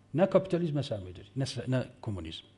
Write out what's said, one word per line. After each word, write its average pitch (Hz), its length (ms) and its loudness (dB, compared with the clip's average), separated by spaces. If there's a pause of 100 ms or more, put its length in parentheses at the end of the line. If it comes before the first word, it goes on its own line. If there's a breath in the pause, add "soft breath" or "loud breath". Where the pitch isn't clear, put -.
(140)
نه 170 120 6
کاپیتالیسم 170 500 2
نه 143 60 2
سرمایه‌داری، 90 540 -8
نه 131 100 0
س-، - 240 -6
نه 127 160 2 (160)
کمونیسم. 87 420 -6 (140)